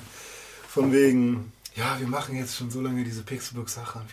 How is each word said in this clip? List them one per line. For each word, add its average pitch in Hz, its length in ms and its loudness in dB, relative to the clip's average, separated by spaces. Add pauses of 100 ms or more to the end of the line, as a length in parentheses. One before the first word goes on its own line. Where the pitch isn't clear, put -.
(680)
von 135 240 4
wegen, 127 600 6 (240)
ja, 127 240 -2
wir 127 80 -4
machen 135 280 -4
jetzt 127 220 -6
schon 123 120 -6
so 127 120 -6
lange 127 240 -2
diese 113 160 -6
Pixelbook-Sache 120 800 -8
und 110 140 -10